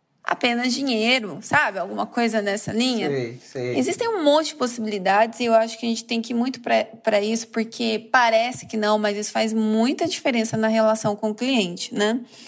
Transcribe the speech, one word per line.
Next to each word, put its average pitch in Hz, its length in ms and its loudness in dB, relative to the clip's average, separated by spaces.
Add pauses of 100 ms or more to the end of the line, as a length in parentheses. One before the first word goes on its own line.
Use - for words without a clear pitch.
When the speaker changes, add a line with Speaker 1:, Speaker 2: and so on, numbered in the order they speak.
(240)
Speaker 1:
apenas 240 480 0
dinheiro, 233 680 0
sabe? 233 380 0
Alguma 202 260 -4
coisa 226 340 0
nessa 202 320 -2
linha. 226 360 0
Speaker 2:
Sei, 123 360 -4
sei. 123 340 -6
Speaker 1:
Existem 330 300 0
um 415 140 -2
monte 302 260 4
de - 60 -10
possibilidades 214 840 0
e 247 60 -2
eu 226 80 4
acho 226 240 2
que - 60 -8
a 233 40 -2
gente 226 160 -2
tem 233 180 -2
que 240 100 -8
ir 240 40 -2
muito 254 240 -2
pra, 226 240 0
pra 214 360 0
isso, 226 280 -2
porque 226 640 -4
parece 240 540 2
que - 100 -8
não, 214 240 2
mas 208 160 0
isso 208 160 -6
faz 220 200 0
muita 220 540 2
diferença 233 500 -2
na 220 120 2
relação 220 480 2
com 220 140 -2
o 208 40 -4
cliente, 214 580 -2
né? 214 280 0 (280)